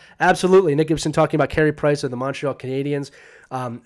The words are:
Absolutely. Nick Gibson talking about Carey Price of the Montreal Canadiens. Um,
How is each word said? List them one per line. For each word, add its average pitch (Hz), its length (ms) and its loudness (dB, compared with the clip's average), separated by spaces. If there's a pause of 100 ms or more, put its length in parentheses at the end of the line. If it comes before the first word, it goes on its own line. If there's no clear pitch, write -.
(200)
Absolutely. 180 560 4
Nick 156 140 2
Gibson 156 240 -2
talking 156 240 2
about 139 120 2
Carey 156 220 2
Price 147 320 -2
of 131 80 -6
the 123 60 -6
Montreal 135 360 -4
Canadiens. 139 580 -6 (380)
Um, 127 360 -8